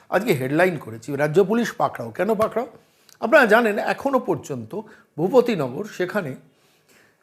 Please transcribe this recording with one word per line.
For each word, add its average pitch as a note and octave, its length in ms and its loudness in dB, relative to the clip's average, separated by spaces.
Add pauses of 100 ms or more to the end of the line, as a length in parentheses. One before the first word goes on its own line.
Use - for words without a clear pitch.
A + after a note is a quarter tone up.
আজকে G#3 240 0
হেডলাইন D3+ 440 0
করেছি, A2+ 380 -10
রাজ্য D3+ 280 2
পুলিশ A3 280 0
পাকড়াও। C3 400 -4
কেন G3+ 240 -2
পাকড়াও? A3 320 -2 (520)
আপনারা C4 260 6
জানেন G#3+ 340 4
এখনও B3+ 400 -2
পর্যন্ত C3 520 -6 (460)
ভূপতিনগর, G3 680 2 (120)
সেখানে F3 380 -4 (880)